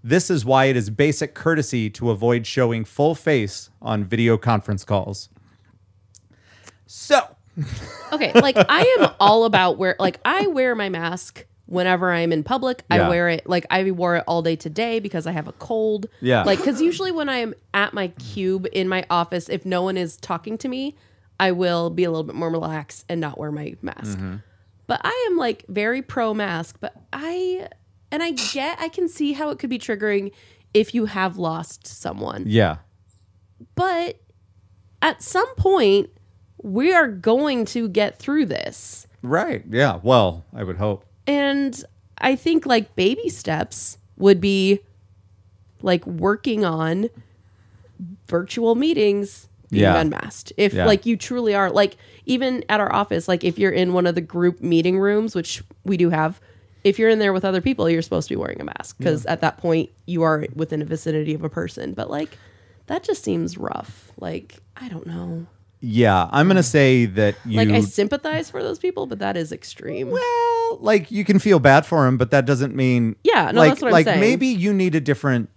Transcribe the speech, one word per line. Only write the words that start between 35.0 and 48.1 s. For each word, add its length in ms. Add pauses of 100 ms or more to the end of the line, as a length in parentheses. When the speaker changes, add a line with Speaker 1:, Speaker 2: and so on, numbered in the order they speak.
Speaker 2:
at 200
some 340
point, 540 (520)
we 320
are 160
going 560
to 240
get 300
through 260
this. 640 (140)
Speaker 1:
Right. 480
Yeah. 340
Well, 420 (100)
I 80
would 140
hope. 280 (220)
Speaker 2:
And 560 (360)
I 160
think, 300
like, 300
baby 340
steps 680 (200)
would 220
be, 400 (1000)
like, 240
working 580
on 460 (1160)